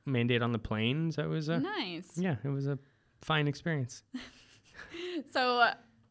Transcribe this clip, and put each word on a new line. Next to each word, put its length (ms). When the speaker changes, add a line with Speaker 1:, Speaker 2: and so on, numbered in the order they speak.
Speaker 1:
mandate 360
on 100
the 60
plane. 540
So 100
it 60
was 200
a 120
Speaker 2:
Nice. 560
Speaker 1:
yeah, 260
it 60
was 180
a 120
fine 280
experience. 600
Speaker 2:
<laughs> 40
So, 280
uh, 140